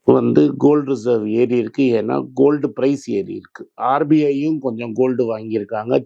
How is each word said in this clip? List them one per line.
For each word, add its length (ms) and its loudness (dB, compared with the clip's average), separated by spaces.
வந்து 540 4
கோல்டு 360 2
ரிசர்வ் 360 -2
ஏறி 280 0
இருக்கு. 260 -2
ஏன்னா, 500 0
கோல்டு 380 2
பிரைஸ் 400 -4
ஏறி 220 -4
இருக்கு. 400 -16
ஆர் 340 -2
பி 160 4
ஐயும் 360 -2
கொஞ்சம் 340 -6
கோல்டு 440 0
வாங்கியிருக்காங்க. 680 -4